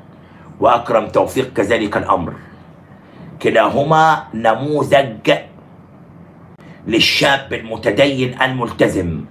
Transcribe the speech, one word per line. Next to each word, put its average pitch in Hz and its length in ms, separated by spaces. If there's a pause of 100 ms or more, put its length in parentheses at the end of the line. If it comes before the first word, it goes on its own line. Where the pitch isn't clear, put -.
(600)
وأكرم 113 480
توفيق - 440
كذلك 107 440
الأمر. 87 360 (1080)
كلاهما 139 840 (100)
نموذج 131 1000 (1500)
للشاب 151 680
المتدين 123 880
الملتزم. 110 880